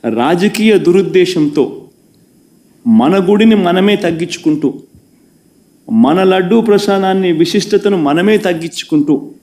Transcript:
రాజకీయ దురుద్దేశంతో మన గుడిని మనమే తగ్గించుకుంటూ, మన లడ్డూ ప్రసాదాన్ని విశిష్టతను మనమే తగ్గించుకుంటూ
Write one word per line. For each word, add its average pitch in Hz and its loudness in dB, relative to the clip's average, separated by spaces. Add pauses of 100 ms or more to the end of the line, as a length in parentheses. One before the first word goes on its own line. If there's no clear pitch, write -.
(140)
రాజకీయ 180 0
దురుద్దేశంతో 165 0 (960)
మన 165 2
గుడిని 220 4
మనమే 185 2
తగ్గించుకుంటూ, 160 -4 (1080)
మన 131 2
లడ్డూ 190 2
ప్రసాదాన్ని 190 0
విశిష్టతను 202 -2
మనమే 170 0
తగ్గించుకుంటూ 160 -4 (120)